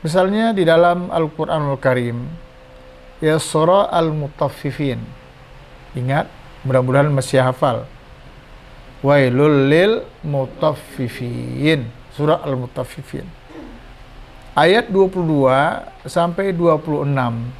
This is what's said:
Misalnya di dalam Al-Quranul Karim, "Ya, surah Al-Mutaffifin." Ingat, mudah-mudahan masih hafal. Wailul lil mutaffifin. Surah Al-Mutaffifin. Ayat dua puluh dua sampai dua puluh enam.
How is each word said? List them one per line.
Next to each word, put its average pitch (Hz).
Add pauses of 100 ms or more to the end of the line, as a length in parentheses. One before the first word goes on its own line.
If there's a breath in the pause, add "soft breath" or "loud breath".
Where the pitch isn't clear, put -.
Misalnya 196
di 196
dalam 175
Al-Quranul 151
Karim, 120 (960)
"Ya, 156
surah 175
Al-Mutaffifin." 147 (960)
Ingat, 131 (320)
mudah-mudahan 131
masih 135
hafal. 127 (1200)
Wailul 139
lil 180 (160)
mutaffifin. 131 (240)
Surah 151
Al-Mutaffifin. 135 (1300)
Ayat 185
dua 190
puluh 185
dua 139 (160)
sampai 175
dua 170
puluh 147
enam. 123